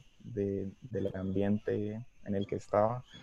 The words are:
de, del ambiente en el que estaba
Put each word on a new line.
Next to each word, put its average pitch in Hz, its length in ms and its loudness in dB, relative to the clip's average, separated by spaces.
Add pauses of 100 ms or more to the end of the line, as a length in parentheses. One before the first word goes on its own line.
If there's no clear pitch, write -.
(200)
de, 98 520 -2 (100)
del 98 340 -2
ambiente 104 880 0 (240)
en 101 100 0
el 101 100 2
que - 100 -2
estaba 107 480 2 (200)